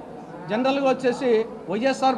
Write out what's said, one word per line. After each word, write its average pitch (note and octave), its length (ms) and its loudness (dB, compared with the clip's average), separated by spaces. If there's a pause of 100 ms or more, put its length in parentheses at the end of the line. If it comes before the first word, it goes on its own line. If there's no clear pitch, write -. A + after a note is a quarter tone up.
(500)
జనరల్గా C4+ 400 2
వచ్చేసి B3 560 2 (240)
వైఎస్ఆర్ C4 480 2